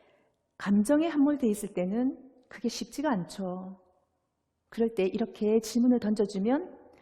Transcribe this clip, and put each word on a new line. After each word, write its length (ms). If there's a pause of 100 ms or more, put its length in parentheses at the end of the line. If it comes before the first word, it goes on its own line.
(580)
감정에 500
함몰돼 420
있을 240
때는 440 (300)
그게 220
쉽지가 400
않죠. 680 (880)
그럴 240
때 120
이렇게 540
질문을 400
던져주면 800 (240)